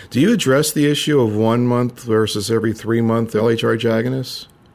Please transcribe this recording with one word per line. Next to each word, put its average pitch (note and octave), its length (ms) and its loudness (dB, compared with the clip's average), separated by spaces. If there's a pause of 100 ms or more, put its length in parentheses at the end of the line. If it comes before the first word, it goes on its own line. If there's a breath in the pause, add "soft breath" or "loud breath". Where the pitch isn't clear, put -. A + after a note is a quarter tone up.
(100)
do A#2+ 100 0
you G#3+ 140 4
address D3 360 2
the D3 200 0
issue D3 280 0
of A2 160 2
one A2+ 320 2
month B2 360 -2
versus A2 480 0
every A2 240 0
three A2+ 260 -2
month A2+ 340 0
L A2 140 2
H A#2 160 0
R A2+ 80 2
H A2+ 120 -4
agonists? B2 640 -4 (260)